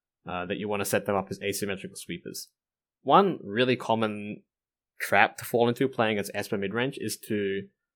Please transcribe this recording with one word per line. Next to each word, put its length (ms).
uh, 180
that 120
you 100
want 140
to 40
set 200
them 100
up 140
as 120
asymmetrical 560
sweepers. 520
One 420
really 320
common 680
trap 380
to 80
fall 220
into 200
playing 300
as 160
Esper 240
midrange 400
is 200
to 460